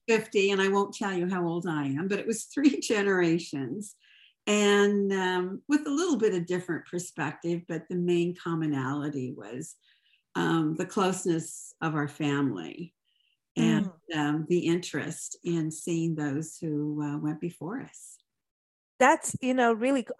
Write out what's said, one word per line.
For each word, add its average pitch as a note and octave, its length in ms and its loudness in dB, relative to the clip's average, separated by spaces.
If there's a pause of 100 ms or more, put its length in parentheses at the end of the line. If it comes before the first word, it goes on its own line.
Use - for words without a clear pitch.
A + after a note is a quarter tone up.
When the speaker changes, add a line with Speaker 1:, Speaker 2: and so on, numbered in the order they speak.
Speaker 1:
fifty, G#3+ 440 2
and G3 120 2
I G3 60 4
won't G3+ 260 2
tell G3 180 -4
you F3+ 160 0
how F3+ 180 0
old E3+ 200 -2
I D3+ 200 -2
am, C#3+ 200 -2
but G3 140 -2
it - 60 -6
was A3 180 -4
<laughs> - 100 -20
three C#4+ 260 4
generations. F3+ 1160 0 (500)
And, G3+ 640 4
um, F#3 560 -2
with D4 180 2
a D4 40 -4
little D4+ 260 2
bit G#3+ 180 2
of F3 120 0
different F3 400 -4
perspective, E3+ 840 -6
but D#3+ 200 -6
the F3+ 80 -4
main F3 380 2
commonality C#3+ 1000 -2
was, A#2 400 -12 (580)
um, E3 420 2
the F3 100 -2
closeness F3+ 960 -2
of D#3+ 120 -2
our D3 140 -2
family C3+ 840 -4 (640)
and, G#3+ 280 4
Speaker 2:
Mm. F3 340 -8
Speaker 1:
um, D3+ 300 0
the F3 120 4
interest E3+ 840 -4
in E3 260 0
seeing E3 440 -2
those D3+ 420 -4
who, D3+ 460 -4
uh, D3 160 -4
went D3+ 240 -4
before F3 400 -8
us. - 340 -20 (840)
Speaker 2:
That's, D4 440 6
you B3+ 100 2
know, B3 200 6
really B3 300 2
c-, B3 180 -8